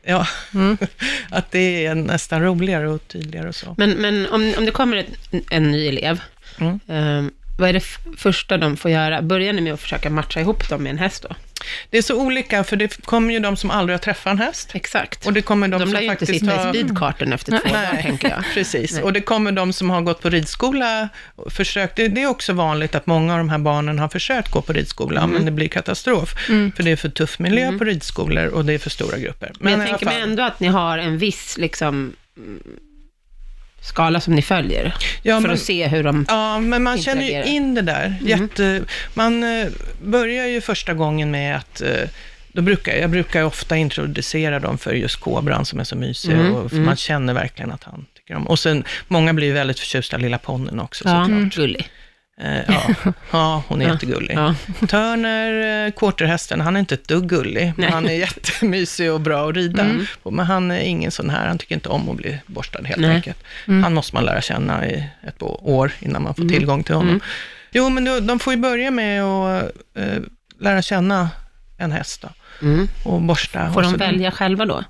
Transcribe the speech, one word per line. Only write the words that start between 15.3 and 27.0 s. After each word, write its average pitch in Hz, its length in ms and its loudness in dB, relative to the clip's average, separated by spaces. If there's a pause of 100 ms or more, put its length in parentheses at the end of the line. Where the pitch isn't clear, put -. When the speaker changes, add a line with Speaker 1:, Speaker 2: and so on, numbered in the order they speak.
Speaker 1:
det 208 80 4
kommer 202 260 2
de 185 120 0
Speaker 3:
De 180 60 2
Speaker 1:
som 196 80 0
Speaker 3:
lär 208 80 0
ju 226 40 0
inte 214 60 0 (140)
Speaker 1:
faktiskt 180 140 2
Speaker 3:
sitta 202 140 2
i 196 40 2
Speaker 1:
har 185 160 0
Speaker 3:
speedkarten 180 600 0
efter - 180 -4
två 220 80 2 (140)
Speaker 1:
Nej. 208 140 0
Speaker 3:
dagar, - 140 -2
tänker 151 280 -2
jag. - 180 -4
Speaker 1:
<laughs> - 60 -6
Precis. 170 400 -2
Speaker 3:
Nej. 156 100 -2
Speaker 1:
Och 190 100 2
det 202 80 2
kommer 214 300 2
de 185 220 0
som 180 160 0
har 175 120 2
gått 170 200 0
på 165 80 0
ridskola 220 800 0 (260)
och - 180 -10
försökt. 190 420 -2
Det, 226 120 2
det 220 160 0
är 285 40 2
också 233 260 -2
vanligt 156 420 0
att - 120 -2
många 165 260 4
av 170 40 2
de 165 120 2
här 156 80 2
barnen 147 420 2
har 151 100 0
försökt 233 420 -2
gå - 100 2
på - 120 -4
ridskola, - 480 0
Speaker 3:
Mm. 170 140 2
Speaker 1:
men 165 100 4
det 156 60 2
blir 156 160 0
katastrof. - 840 -2
Speaker 2:
Mm. 208 220 4
Speaker 1:
För - 120 -2
det 165 80 4
är 156 40 6
för 156 140 -4